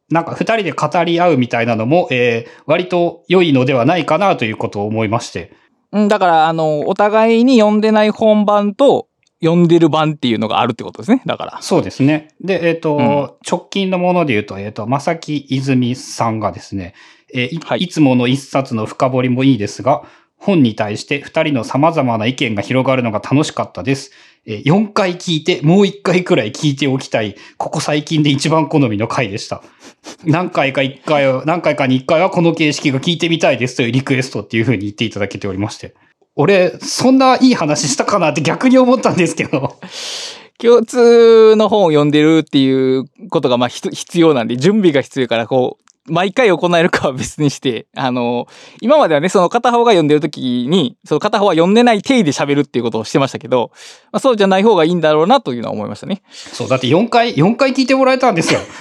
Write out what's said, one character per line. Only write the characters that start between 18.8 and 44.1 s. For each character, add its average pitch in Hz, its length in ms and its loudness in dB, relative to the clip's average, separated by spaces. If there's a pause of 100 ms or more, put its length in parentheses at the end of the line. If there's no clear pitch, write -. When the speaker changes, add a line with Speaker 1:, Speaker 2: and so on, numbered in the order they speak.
Speaker 1:
深 135 240 -2
掘 127 100 -2
り 127 80 -2
も 123 140 -2
い 135 120 4
い - 20 -6
で 101 100 -4
す - 160 -12
が、 131 200 0 (340)
本 180 260 2
に 110 120 0
対 107 220 -4
し - 80 -12
て 139 160 -4
二 - 220 -4
人 156 100 -2
の 117 100 -2
様 151 280 0
々 131 260 -2
な 107 80 -2
意 131 100 -2
見 117 200 -4
が 101 60 -4
広 123 240 -2
が 135 100 0
る 127 80 -2
の 117 80 -2
が 104 80 -4
楽 139 240 0
し 147 80 -6
か - 120 -6
っ - 80 -10
た - 120 -12
で 135 120 -2
す。 - 160 -16 (340)
え 110 100 -10
ー、 104 100 -12
四 202 220 2
回 190 280 -2
聞 170 200 -4
い 143 80 -4
て、 175 180 -2
も 170 200 4
う 196 60 4
一 - 140 -8
回 180 240 0
く 180 100 2
ら 123 80 0
い 107 80 -6
聞 147 200 -2
い 135 40 -2
て 143 120 -2
お 131 100 0
き 131 100 -8
た - 140 -2
い、 104 140 -6 (220)
こ - 120 -8
こ 160 100 -6
最 151 240 -4
近 156 200 -2
で 143 80 2
一 139 180 -2
番 156 180 0
好 147 120 0 (100)
み 104 80 -4
の 113 100 -2
回 117 220 -4
で 95 80 -10
し - 100 -12
た。 - 140 -10 (640)
何 165 240 0
回 139 240 -2
か 139 80 0
一 135 180 -4
回 143 320 0
は、 127 140 -4
何 160 160 -2
回 156 140 0
か 143 120 -2
に 131 100 2
一 131 80 -4
回 165 160 2
は 190 80 2
こ 180 120 -2
の 165 120 2
形 151 200 0
式 147 180 -2
が 131 80 -2
聞 170 120 -2
い 160 60 -2
て 165 120 -2
み 165 100 0
た 165 140 2
い 120 40 -2
で 123 100 -2
す - 100 -8
と 135 60 0
い 117 60 0
う - 20 -4
リ 131 100 0
ク 135 140 -2
エ 131 60 -2
ス 131 100 -6
ト 110 100 -8
っ 104 60 -14
て 113 100 -4
い 113 40 0
う - 20 0
風 110 120 0
に 98 80 -6
言 104 60 -6
っ 104 40 -14
て 113 120 -4
い 107 60 -4
た - 80 -12
だ 101 100 -4
け - 80 -14
て 101 100 -10
お 98 60 -6
り 92 40 -8
ま 104 120 -4
し - 80 -16
て。 - 160 -18 (420)
俺、 180 340 2 (100)
そ - 320 -2
ん 262 60 4
な 262 240 4
い 254 100 6
い - 20 4
話 147 360 -2
し - 80 -4
た 233 80 -2
か 202 120 0
な 165 120 2
っ 143 40 -4
て 160 80 -4
逆 165 280 0
に 254 80 6
思 254 180 4
っ - 60 -4
た 196 100 0
ん 139 60 -2
で 170 100 2
す 160 80 -6
け 147 80 -6
ど。 131 340 -6 (800)
Speaker 2:
共 233 280 4
通 226 720 6
の 214 100 2
本 208 160 2
を 170 60 4
読 147 160 4
ん 147 60 2
で 151 100 4
る 160 180 4
っ 151 60 -2
て 139 180 0
い 131 340 2
う 127 80 -4 (240)
こ - 120 0
と - 80 0
が、 123 80 2
ま 123 80 0
あ、 - 20 -2
ひ-、 - 140 -10 (100)
必 - 300 -4